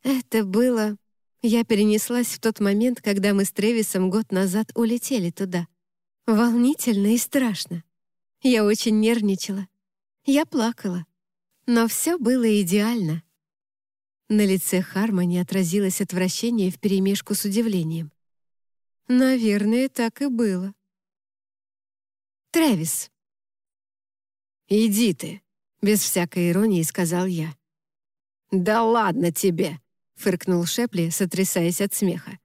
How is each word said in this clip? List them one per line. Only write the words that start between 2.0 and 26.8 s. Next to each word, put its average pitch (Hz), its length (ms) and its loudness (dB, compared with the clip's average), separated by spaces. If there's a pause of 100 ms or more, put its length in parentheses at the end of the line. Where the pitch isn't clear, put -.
в - 120 -10
тот 220 200 -2
момент, 214 420 0
когда 202 320 0
мы 196 100 2
с - 80 -4
Трэвисом 208 560 0
год 214 240 -2
назад 190 420 0
улетели 233 560 -2
туда. 180 380 -6 (580)
Волнительно 233 840 2
и 233 100 4
страшно. 220 680 -2 (560)
Я 233 240 4
очень 214 340 2
нервничала. 208 680 0 (560)
Я 285 220 2
плакала. 214 580 -4 (600)
Но 233 200 2
всё 330 320 -2
было 226 440 2
идеально. 190 600 0 (1080)
На 208 160 4
лице 185 340 0
Хармони 185 560 -2
отразилось 190 640 0
отвращение 190 680 -2
вперемешку 196 640 -2
с 208 100 -4
удивлением. 180 680 -2 (960)
«Наверное, 247 840 2
так 233 320 -4
и 285 60 -2
было». 202 460 -2 (1800)
«Трэвис». 214 600 0 (1600)
«Иди 214 440 2
ты», 175 300 -10 (400)
без 208 180 2
всякой 175 500 -2
иронии 190 320 2